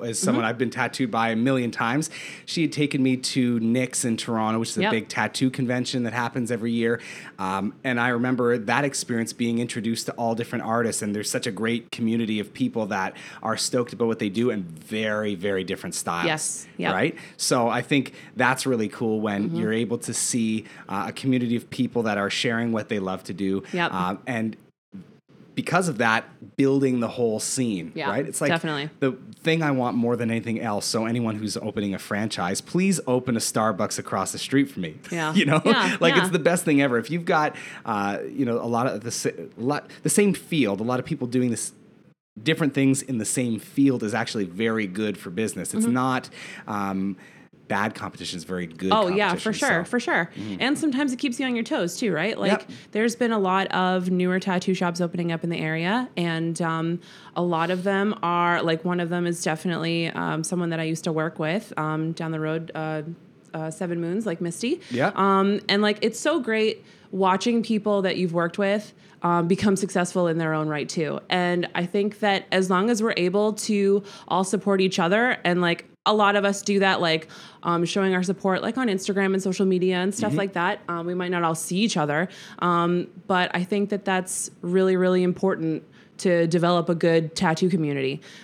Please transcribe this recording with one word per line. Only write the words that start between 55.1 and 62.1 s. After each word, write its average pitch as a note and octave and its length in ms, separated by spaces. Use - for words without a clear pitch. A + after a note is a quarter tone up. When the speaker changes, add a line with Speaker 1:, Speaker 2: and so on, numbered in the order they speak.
Speaker 2:
up E3 140
in E3+ 60
the E3 80
area, E3+ 580
and, E3 460
um, E3 360
a F3 60
lot E3+ 280
of F#3 140
them G3 400
are, F3 360
like, E3 240
one F3 140
of F3 100
them F3 160
is F3 200
definitely, E3 640
um, D#3+ 340
someone F3 280
that E3 100
I - 20
used D#3+ 220
to E3+ 80
work D#3+ 260
with, E3 400
um, D#3 320